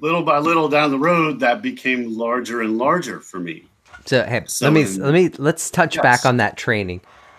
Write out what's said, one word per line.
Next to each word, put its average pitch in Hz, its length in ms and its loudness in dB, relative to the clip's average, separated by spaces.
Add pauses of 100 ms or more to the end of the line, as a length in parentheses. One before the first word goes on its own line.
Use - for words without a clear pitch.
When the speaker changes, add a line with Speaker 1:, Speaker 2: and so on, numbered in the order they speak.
Speaker 1:
little 165 220 -2
by 147 160 2
little 160 300 2
down 147 220 2
the 135 80 0
road, 156 420 0
that 120 220 0
became 123 540 -4
larger 117 460 -4
and 110 160 -2
larger 135 420 -2
for - 180 -14
me. 85 260 -10 (420)
Speaker 2:
So, 127 180 2
hey, 113 220 -4
Speaker 1:
So - 200 -2
Speaker 2:
let 147 60 4
me, 156 100 6
Speaker 1:
in 98 180 -4
Speaker 2:
let 143 140 0
me, 175 140 4 (100)
let's - 320 -2
touch 170 260 0
back 123 240 4
Speaker 1:
Yes. - 60 2
Speaker 2:
on 123 120 4
that 104 180 0
training. 95 440 -4 (380)